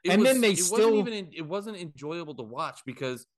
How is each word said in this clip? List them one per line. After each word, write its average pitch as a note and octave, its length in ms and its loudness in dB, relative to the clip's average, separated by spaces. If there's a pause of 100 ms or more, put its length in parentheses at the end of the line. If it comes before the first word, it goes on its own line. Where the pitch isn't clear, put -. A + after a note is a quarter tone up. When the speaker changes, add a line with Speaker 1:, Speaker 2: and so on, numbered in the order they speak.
Speaker 1:
it F3 80 0
Speaker 2:
And G3+ 100 6
Speaker 1:
was, C4 80 6
Speaker 2:
then C4 120 4
they G#3+ 100 4
Speaker 1:
it E3+ 60 0
Speaker 2:
still G#3+ 400 4
Speaker 1:
wasn't G#3 100 0
even, G3+ 260 -8
it D#3+ 120 -10
wasn't G3+ 320 -8
enjoyable D3+ 580 -10
to C3 80 -12
watch B2+ 420 -8
because B2 400 -8 (120)